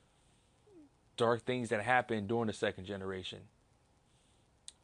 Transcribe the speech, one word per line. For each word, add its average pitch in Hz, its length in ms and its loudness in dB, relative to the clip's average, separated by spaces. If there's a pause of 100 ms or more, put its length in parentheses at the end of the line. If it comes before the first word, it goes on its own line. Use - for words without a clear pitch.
(1160)
dark 117 280 4
things 123 260 0
that 107 120 2
happen 113 460 2
during 117 180 2
the 104 60 -2
second 95 320 -2
generation. 98 640 -8 (1400)